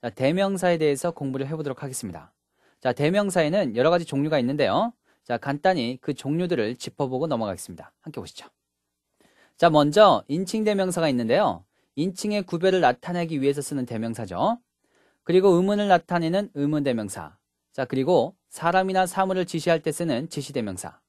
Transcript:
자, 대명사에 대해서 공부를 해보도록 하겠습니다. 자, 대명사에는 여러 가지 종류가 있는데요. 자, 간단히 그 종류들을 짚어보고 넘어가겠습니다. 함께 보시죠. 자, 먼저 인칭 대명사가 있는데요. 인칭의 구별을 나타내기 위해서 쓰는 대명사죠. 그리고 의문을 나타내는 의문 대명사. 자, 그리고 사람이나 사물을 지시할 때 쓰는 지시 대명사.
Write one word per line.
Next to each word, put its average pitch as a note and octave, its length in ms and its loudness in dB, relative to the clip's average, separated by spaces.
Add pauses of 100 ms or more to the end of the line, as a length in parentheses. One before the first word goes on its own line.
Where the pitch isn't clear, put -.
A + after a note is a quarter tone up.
자, A#2+ 80 -8
대명사에 F3+ 680 0
대해서 D#3 340 0
공부를 C3+ 360 -6
해보도록 D3 360 -6
하겠습니다. G#2+ 480 -12 (480)
자, B2+ 140 0
대명사에는 F3+ 840 0
여러 C3 140 4
가지 F3 160 2
종류가 D3 340 -2
있는데요. C#3 540 0 (320)
자, A#2+ 120 -4
간단히 C#3 640 0
그 - 140 -6
종류들을 C#3 640 -2
짚어보고 C3+ 500 -4
넘어가겠습니다. G2+ 720 -6
함께 D3+ 220 -12
보시죠. - 260 -18 (1080)
자, E3+ 120 6
먼저 D3+ 600 6
인칭 F#3+ 340 -4
대명사가 F#3 460 0
있는데요. A#2+ 560 0 (300)
인칭의 G3 480 -4
구별을 F#3 360 0
나타내기 D#3+ 600 0
위해서 C#3 200 0
쓰는 C#3 240 -4
대명사죠. A2+ 760 -4 (640)
그리고 F#3 260 4
의문을 G3 400 2
나타내는 F3 640 2
의문 D3 300 -2
대명사. G#2 520 -4 (380)
자, C3+ 100 -4
그리고 C3+ 540 0 (100)
사람이나 F#3 600 0
사물을 F#3 380 -2
지시할 E3 360 0
때 D#3+ 100 -2
쓰는 D#3 380 -4
지시 C#3 240 -10
대명사. G2+ 560 -8